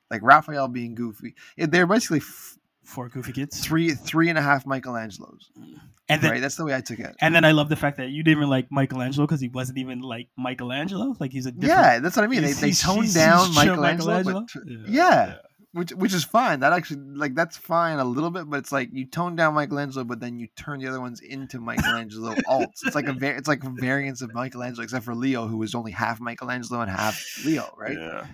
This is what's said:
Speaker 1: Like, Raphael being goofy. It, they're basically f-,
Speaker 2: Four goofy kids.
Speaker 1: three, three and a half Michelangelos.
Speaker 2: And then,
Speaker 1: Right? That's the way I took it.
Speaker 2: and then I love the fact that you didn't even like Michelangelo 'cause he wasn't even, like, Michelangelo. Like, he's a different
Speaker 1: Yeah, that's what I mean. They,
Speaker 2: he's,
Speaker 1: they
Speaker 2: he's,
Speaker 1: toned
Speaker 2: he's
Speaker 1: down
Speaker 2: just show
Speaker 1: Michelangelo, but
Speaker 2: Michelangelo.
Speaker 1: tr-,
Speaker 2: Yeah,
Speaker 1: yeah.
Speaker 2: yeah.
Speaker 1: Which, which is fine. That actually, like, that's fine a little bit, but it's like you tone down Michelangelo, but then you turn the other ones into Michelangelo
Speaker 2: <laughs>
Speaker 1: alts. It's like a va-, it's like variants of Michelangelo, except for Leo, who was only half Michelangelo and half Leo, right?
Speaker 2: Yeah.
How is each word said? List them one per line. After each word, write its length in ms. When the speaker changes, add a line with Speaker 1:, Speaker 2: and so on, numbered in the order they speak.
Speaker 1:
Like, 120
Raphael 460
being 260
goofy. 400
It, 140
they're 160
basically 320
f-, 400
Speaker 2:
Four 240
goofy 240
kids. 320
Speaker 1:
three, 280
three 360
and 100
a 40
half 240
Michelangelos. 760
Speaker 2:
And 120
then, 120
Speaker 1:
Right? 80
That's 160
the 100
way 80
I 80
took 160
it. 220
Speaker 2:
and 140
then 100
I 80
love 180
the 60
fact 200
that 140
you 120
didn't 160
even 120
like 200
Michelangelo 560
'cause 140
he 80
wasn't 300
even, 220
like, 360
Michelangelo. 840
Like, 140
he's 140
a 60
different 300
Speaker 1:
Yeah, 180
that's 140
what 100
I 40
mean. 140
They, 60
Speaker 2:
he's, 120
Speaker 1:
they 80
Speaker 2:
he's, 140
Speaker 1:
toned 220
Speaker 2:
he's 100
Speaker 1:
down 320
Speaker 2:
just 80
show 220
Speaker 1:
Michelangelo, 460
but 20
Speaker 2:
Michelangelo. 120
Speaker 1:
tr-, 220
Speaker 2:
Yeah, 180
Speaker 1:
yeah. 400
Speaker 2:
yeah. 80
Speaker 1:
Which, 200
which 220
is 80
fine. 380
That 120
actually, 280
like, 180
that's 220
fine 420
a 60
little 260
bit, 180
but 100
it's 120
like 220
you 140
tone 280
down 200
Michelangelo, 500
but 160
then 180
you 160
turn 240
the 80
other 140
ones 200
into 400
Michelangelo 760
Speaker 2:
<laughs> 140
Speaker 1:
alts. 360
It's 100
like 140
a 40
va-, 240
it's 120
like 160
variants 580
of 120
Michelangelo, 500
except 200
for 120
Leo, 320
who 80
was 180
only 160
half 300
Michelangelo 600
and 80
half 300
Leo, 320
right? 220
Speaker 2:
Yeah. 360